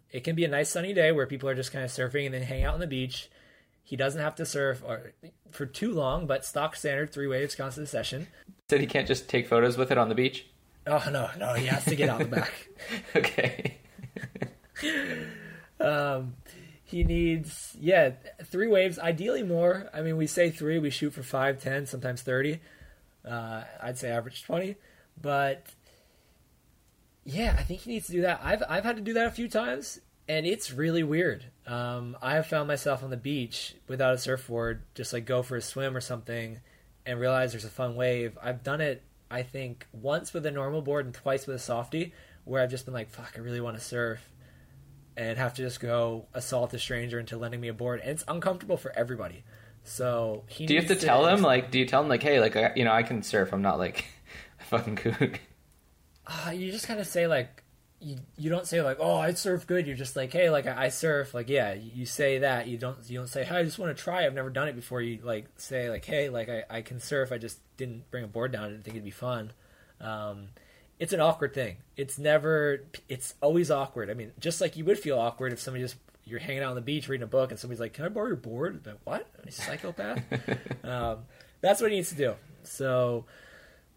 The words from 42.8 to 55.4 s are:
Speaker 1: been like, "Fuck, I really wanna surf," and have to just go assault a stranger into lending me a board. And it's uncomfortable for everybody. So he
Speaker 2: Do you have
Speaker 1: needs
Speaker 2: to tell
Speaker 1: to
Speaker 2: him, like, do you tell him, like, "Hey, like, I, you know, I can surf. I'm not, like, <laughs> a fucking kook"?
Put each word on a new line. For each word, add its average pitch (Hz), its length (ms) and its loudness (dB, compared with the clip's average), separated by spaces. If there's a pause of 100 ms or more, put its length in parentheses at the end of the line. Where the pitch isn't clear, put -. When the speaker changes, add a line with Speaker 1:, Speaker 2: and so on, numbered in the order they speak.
Speaker 1:
been 131 80 -8
like, 110 160 -6
"Fuck, - 260 -16
I 117 40 -12
really 120 220 -4
wanna 113 180 -6
surf," 117 500 -4 (840)
and 113 220 -4
have 123 160 -2
to 131 80 -8
just 127 180 -6
go 117 540 -2
assault 123 400 -2
a 120 60 -6
stranger 120 400 -4
into 117 180 -8
lending 117 240 -6
me 120 60 -6
a 113 60 -4
board. 120 260 -2
And - 100 -6
it's 156 180 -4
uncomfortable 180 500 -2
for - 200 -8
everybody. 107 460 -4 (400)
So 117 640 -2
he - 180 -8
Speaker 2:
Do 151 80 4
you 156 60 8
have 165 100 4
Speaker 1:
needs 190 120 4
Speaker 2:
to 160 40 2
tell 135 180 8
Speaker 1:
to 170 100 8
Speaker 2:
him, 202 80 6
like, 127 300 6
do 131 80 4
you 127 60 6
tell 131 160 6
him, 151 80 2
like, - 140 4
"Hey, 143 160 8
like, 110 160 6
I, 110 200 6
you 127 100 4
know, 113 60 6
I 113 120 8
can 110 180 -2
surf. 98 320 4
I'm 98 80 2
not, 95 160 4
like, - 280 -2 (280)
<laughs> - 260 -20
a - 40 -20
fucking 107 320 0
kook"? - 440 0 (840)